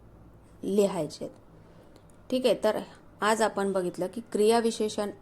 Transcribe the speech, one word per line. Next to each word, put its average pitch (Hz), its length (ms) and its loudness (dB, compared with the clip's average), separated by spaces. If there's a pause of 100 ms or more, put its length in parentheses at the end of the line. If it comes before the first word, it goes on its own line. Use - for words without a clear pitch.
(640)
लिहायचे 190 600 -2
आहेत. - 120 -14 (920)
ठीक 254 160 0
आहे, 202 80 4 (100)
तर 214 140 2 (420)
आज 220 220 2
आपण 202 300 0
बघितलं 180 340 -2
की 208 140 -10 (120)
क्रियाविशेषण 214 800 2 (120)